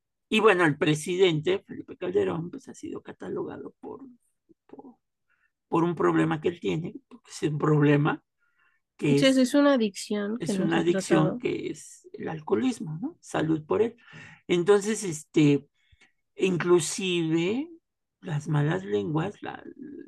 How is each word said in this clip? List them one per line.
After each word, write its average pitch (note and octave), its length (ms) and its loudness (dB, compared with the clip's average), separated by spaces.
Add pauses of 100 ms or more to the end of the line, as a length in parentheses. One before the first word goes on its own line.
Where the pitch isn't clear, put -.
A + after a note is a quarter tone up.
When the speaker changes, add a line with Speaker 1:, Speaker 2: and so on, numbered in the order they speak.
(300)
Speaker 1:
y - 100 4
bueno, F#3 260 6
el D3 120 2
presidente, F3 800 0
Felipe - 360 -16
Calderón, F3+ 540 -4
pues, - 180 -16
ha - 60 -18
sido - 280 -14
catalogado - 760 -10
por, - 220 -16 (640)
por, - 300 -20 (720)
por E3 160 2
un F3 120 0
problema D#3+ 440 0
que E3+ 100 -2
él F3 100 -12
tiene, F3+ 340 -4 (140)
porque - 240 -20
es - 120 -8
un D3+ 140 -2
problema D3 640 4 (760)
que - 200 2
Speaker 2:
Sí, C4+ 80 4
Speaker 1:
es, C4 100 4
Speaker 2:
es C4 180 2
una C#4+ 200 6
adicción G#3 680 -4
que A#3+ 120 -2
Speaker 1:
es G3 60 -2
Speaker 2:
no E3+ 100 0
Speaker 1:
una E3 100 2
Speaker 2:
se - 20 2
ha - 20 -2
Speaker 1:
adicción E3 40 0
Speaker 2:
tratado. F3 520 2
Speaker 1:
que - 320 -4
es - 420 -18
el - 160 -10
alcoholismo, E3+ 720 -4
¿no? C#4+ 200 -10
Salud D#3 440 -2
por F#3+ 180 0
él. A#3 140 -2 (520)
Entonces, G3+ 560 2
este, D3+ 600 2 (680)
inclusive F3 1300 0 (500)
las E3 280 -6
malas D#3 360 0
lenguas, G3 580 -4
la, - 220 -12 (440)